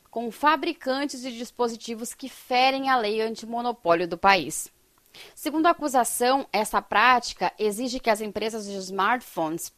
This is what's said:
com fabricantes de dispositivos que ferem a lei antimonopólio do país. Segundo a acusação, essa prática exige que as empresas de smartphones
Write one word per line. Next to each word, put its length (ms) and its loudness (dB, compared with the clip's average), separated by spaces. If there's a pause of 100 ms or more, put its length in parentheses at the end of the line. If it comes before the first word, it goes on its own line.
com 220 -6
fabricantes 880 -2
de 160 -10
dispositivos 800 -6
que 120 -14
ferem 600 0
a 80 4
lei 240 0
antimonopólio 840 0
do 100 -4
país. 540 2 (640)
Segundo 320 0
a 40 6
acusação, 800 0
essa 300 0
prática 760 2
exige 400 -2
que 100 0
as 100 2
empresas 460 -6
de 120 -10
smartphones 1000 -2